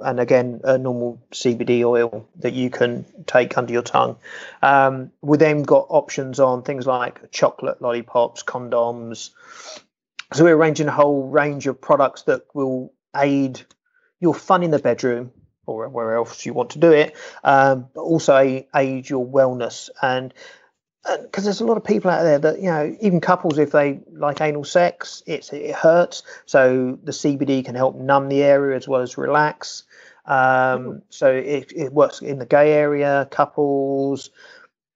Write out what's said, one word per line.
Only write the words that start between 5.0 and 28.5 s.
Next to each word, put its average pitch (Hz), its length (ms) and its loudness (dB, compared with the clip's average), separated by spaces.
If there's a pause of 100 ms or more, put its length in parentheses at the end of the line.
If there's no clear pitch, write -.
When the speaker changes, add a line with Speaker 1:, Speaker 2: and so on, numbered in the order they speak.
Speaker 1:
we 147 160 0
then 151 260 2
got 139 260 4
options 139 500 -2
on 127 220 2
things 131 240 -6
like 127 460 -4
chocolate - 500 -2
lollipops, 120 640 -2
condoms. 120 880 -4 (1040)
So 160 100 4
we're 170 120 6
arranging 151 320 2
a 139 40 -4
whole 143 360 0
range 143 400 -2
of 127 140 -6
products 139 420 0
that 135 300 -2
will 131 400 -6 (240)
aid 139 440 0 (580)
your 165 160 2
fun 185 280 0
in 165 80 -2
the 143 80 2
bedroom 123 520 -2 (340)
or 113 240 -8
where 117 260 -4
else 117 300 -6
you 120 80 -8
want 123 180 -4
to - 80 -10
do 165 120 6
it, 151 240 4 (280)
um, 135 500 4
but 151 80 -14
also 160 340 2
a-, 135 400 2
aid 131 340 -2
your 131 160 -4
wellness. 127 640 -2 (120)
And, 131 320 -4 (720)
and - 260 -6
'cause 196 120 -6
there's 202 180 -2
a 226 40 -4
lot 226 120 2
of 208 60 -8
people 202 280 0
out 165 120 0
there 156 160 4
that, 156 200 0
you 190 100 -2
know, 156 320 -2
even 180 200 2
couples, 180 360 0
if 147 140 2
they 143 280 2 (120)
like 147 280 -4
anal 147 240 -2
sex, - 600 -2
it's, - 260 -10
it 147 240 -8
hurts. - 480 2 (220)
So 127 580 2
the 147 100 -8
C 143 220 -2
B 135 100 -4
D 131 180 0
can 127 120 -10
help 131 200 0
numb 135 340 0
the 139 140 2
area 139 340 4